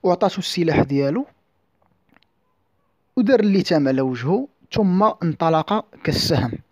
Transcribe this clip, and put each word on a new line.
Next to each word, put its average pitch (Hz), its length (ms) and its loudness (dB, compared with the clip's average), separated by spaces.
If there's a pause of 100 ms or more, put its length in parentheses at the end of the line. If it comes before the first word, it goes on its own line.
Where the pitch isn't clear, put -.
وعطاتو 185 340 0
السلاح 165 440 -2
ديالو 139 440 -2 (1900)
ودار 247 220 2
اللي 196 220 2
تام 151 260 0
على 131 140 0
وجهه، 135 460 -2 (240)
ثم 190 320 2 (200)
انطلق 165 640 0 (180)
كالسهم. 127 480 -2 (200)